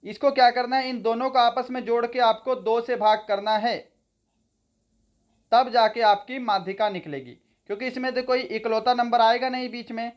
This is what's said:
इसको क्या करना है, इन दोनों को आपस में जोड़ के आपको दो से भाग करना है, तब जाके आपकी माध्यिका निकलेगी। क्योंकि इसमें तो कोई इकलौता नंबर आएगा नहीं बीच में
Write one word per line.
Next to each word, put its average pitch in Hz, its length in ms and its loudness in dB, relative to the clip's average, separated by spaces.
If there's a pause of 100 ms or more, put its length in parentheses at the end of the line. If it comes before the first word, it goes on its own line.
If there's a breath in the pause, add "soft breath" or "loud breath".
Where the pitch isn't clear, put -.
इसको 269 280 0
क्या 254 200 6
करना 247 260 -2
है, 262 120 -2
इन 240 120 -8
दोनों 233 280 0
को 262 100 2
आपस 240 300 2
में 254 140 -6
जोड़ 233 240 0
के 247 140 -4
आपको 226 360 2
दो 220 240 0
से 233 160 -4
भाग 214 300 2
करना 202 300 -2
है, 220 200 -2 (1700)
तब 247 200 4
जाके 226 320 2
आपकी 208 380 2
माध्यिका 196 480 -2
निकलेगी। 143 480 -10 (320)
क्योंकि 208 180 -6
इसमें 254 260 -6
तो 247 100 -2
कोई 254 160 0 (120)
इकलौता 220 440 0
नंबर 240 260 2
आएगा 247 280 4
नहीं 254 220 -6
बीच 240 200 -12
में 233 260 -8